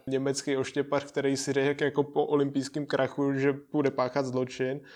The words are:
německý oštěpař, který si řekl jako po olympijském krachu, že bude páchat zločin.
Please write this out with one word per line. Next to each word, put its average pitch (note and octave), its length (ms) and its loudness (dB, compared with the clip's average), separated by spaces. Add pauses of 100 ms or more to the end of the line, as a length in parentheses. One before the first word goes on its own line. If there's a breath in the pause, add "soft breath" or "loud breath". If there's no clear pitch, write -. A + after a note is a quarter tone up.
německý C3+ 500 0
oštěpař, C#3+ 480 0
který C#3 320 0
si C#3 160 -2
řekl C#3 320 2
jako C#3+ 180 2
po D3 240 0
olympijském C#3 600 0
krachu, C#3 460 0
že C3+ 240 2 (160)
bude C#3+ 180 2
páchat C3 360 0
zločin. B2+ 540 -2 (160 loud breath)